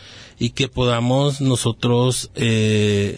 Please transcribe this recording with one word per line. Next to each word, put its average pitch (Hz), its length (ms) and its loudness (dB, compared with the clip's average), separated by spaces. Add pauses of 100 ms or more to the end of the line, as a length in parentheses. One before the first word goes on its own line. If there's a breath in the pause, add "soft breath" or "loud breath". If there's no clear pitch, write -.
(380 loud breath)
y 120 140 -2
que 135 160 -4
podamos 127 760 0
nosotros, 123 920 0
eh, 107 840 2